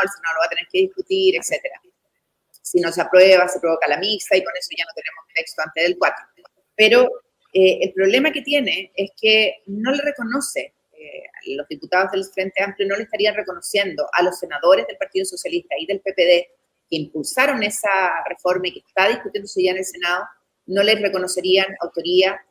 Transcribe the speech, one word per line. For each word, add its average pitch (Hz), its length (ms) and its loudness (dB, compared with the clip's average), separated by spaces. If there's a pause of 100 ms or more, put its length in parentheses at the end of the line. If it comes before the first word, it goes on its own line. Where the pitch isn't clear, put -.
el 190 60 2
Senado 165 280 -6
lo 160 40 0
va 170 60 2
a - 20 0
tener 170 240 -8
que 185 60 0
discutir, 190 580 0
etcétera. - 420 -6 (840)
Si - 180 0
no 165 100 -2
se 165 120 0
aprueba, 185 440 8
se 185 140 -6
provoca 165 260 0
la 147 120 0
mixta 196 400 -2
y 185 40 0
con - 160 -8
eso - 180 -12
ya 165 80 -4
no 165 100 -18
tenemos 160 300 -14 (100)
texto 160 280 -6
antes 156 220 -4
del 175 140 0
cuatro. 151 260 0 (500)
Pero, 240 360 6 (420)
eh, 190 300 4
el 190 100 -2
problema 233 400 2
que 294 80 -6
tiene 233 540 -2
es 196 160 -4 (100)
que 220 460 2
no 214 240 -4
le 285 100 0
reconoce, 262 760 -6 (180)
eh, 151 340 -20
a - 300 -12
los 143 120 -10
diputados - 440 -2
del 196 120 -4
Frente 190 380 -6
Amplio 196 260 -4
no 196 80 -4
le 226 60 -6
estarían 208 320 -2
reconociendo 190 800 -4
a 175 100 2
los 180 160 -2
senadores 175 480 2
del - 100 -12
Partido 190 300 -4
Socialista 170 520 -8
y 160 60 -8
del 190 160 -6
P 196 140 -6
P 180 100 4
D 175 240 4 (420)
que 165 60 -4
impulsaron 220 680 -2
esa 190 600 -2
reforma 180 420 -2
y 175 40 -12
que - 60 -16
está 190 300 0
discutiéndose 202 540 -4
ya 185 100 2
en 190 60 -4
el 190 60 -6
Senado, 180 400 -4 (420)
no 196 160 0
les 214 200 4
reconocerían 185 640 0 (140)
autoría, 180 600 0 (100)